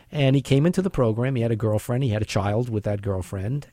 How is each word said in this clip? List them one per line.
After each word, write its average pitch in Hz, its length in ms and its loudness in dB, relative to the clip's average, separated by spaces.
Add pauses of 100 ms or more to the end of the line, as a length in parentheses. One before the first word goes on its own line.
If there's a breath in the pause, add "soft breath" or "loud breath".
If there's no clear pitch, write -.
(120)
And 139 240 4
he 139 60 4
came 139 240 2
into 180 160 2
the 185 80 -2
program. 123 460 0
He 117 80 0
had 117 80 0
a 113 60 0
girlfriend. 110 460 0
He 131 80 0
had 107 120 0
a - 20 -2
child 107 440 0
with 107 160 -4
that 104 180 -2
girlfriend. 101 680 -4